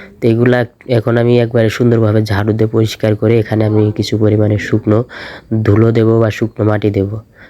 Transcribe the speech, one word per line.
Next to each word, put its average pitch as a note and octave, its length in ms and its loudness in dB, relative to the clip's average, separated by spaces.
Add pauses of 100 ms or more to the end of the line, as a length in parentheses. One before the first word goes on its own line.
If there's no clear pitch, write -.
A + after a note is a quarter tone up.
(220)
তো - 60 -14
এগুলা A#2+ 320 2
এক-, - 300 -8
এখন A#2+ 280 0
আমি A#2+ 220 2
একবারে A2+ 300 0
সুন্দরভাবে A2+ 540 2
ঝাড়ু G#2 300 -2
দিয়ে A2 160 0
পরিষ্কার A2 460 -2
করে A2 240 0
এখানে G#2+ 260 -2
আমি G#2+ 260 2
কিছু G#2+ 260 -4
পরিমাণে G#2 400 0
শুকনো G#2+ 420 0 (640)
ধুলো A2 280 4
দেব A2+ 180 2 (100)
বা A2 100 2
শুকনো A2 360 -6
মাটি G#2+ 240 0
দেব। G2+ 200 -2 (400)